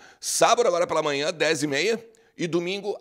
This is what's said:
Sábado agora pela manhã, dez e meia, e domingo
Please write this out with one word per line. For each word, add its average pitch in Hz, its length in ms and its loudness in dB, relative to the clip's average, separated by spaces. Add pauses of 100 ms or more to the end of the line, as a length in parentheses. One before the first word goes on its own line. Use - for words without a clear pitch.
(220)
Sábado 226 460 2
agora 175 200 2
pela 160 160 0
manhã, 147 300 -2
dez 151 300 0
e 151 40 0
meia, 175 380 -2 (320)
e 175 100 -4
domingo 185 540 -4